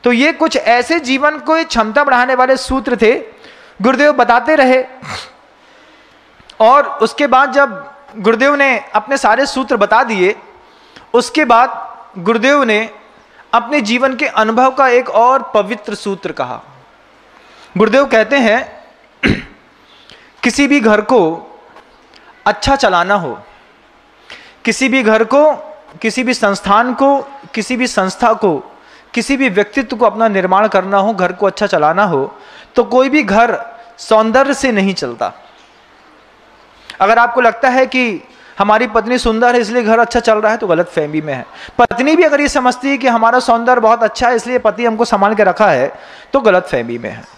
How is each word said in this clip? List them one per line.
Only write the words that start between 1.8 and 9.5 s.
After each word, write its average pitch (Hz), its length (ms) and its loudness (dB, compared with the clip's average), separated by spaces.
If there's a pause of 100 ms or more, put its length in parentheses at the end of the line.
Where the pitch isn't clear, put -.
बढ़ाने 254 320 0
वाले 254 220 2
सूत्र 254 440 -4
थे। 226 120 4 (680)
गुरुदेव 262 320 2
बताते 247 420 2
रहे 254 300 2 (1700)
और 262 280 4 (140)
उसके 269 260 -2
बाद 262 240 2
जब 262 320 0 (340)
गुरुदेव 226 380 0
ने 269 220 0 (180)
अपने 254 220 -2
सारे 247 280 2
सूत्र 262 320 -4